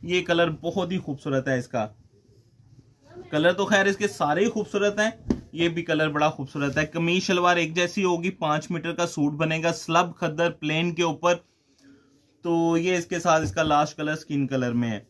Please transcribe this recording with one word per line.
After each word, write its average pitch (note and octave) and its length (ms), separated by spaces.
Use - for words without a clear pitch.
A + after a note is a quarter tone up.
ये F3 160
कलर E3+ 280
बहुत E3+ 300
ही F#3+ 80
खूबसूरत C3+ 480
है, C3 120
इसका A#2+ 240
कलर D#3+ 220
तो F#3+ 120
खैर G3 220
इसके G3 220
सारे D#3+ 340
ही A3+ 60
खूबसूरत G3+ 500
हैं, - 420
ये E3+ 160
भी E3 140
कलर D#3 260
बड़ा D3+ 200
खूबसूरत C#3+ 480
है। D3+ 100
कमीज E3+ 360
शलवार F3+ 360
एक D#3+ 160
जैसी F3 260
होगी, F3+ 300
पाँच D#3 400
मीटर E3 220
का F3 140
सूट D3 280
बनेगा, D#3+ 380
स्लब E3+ 460
खद्दर E3 320
प्लेन D#3+ 420
के F3 100
ऊपर। E3+ 300
तो E3 320
ये F3+ 200
इसके E3+ 220
साथ D#3+ 240
इसका D#3+ 200
लास्ट D3+ 340
कलर D3+ 180
स्किन C#3+ 320
कलर B2 260
में A#2+ 160
है। G#2 200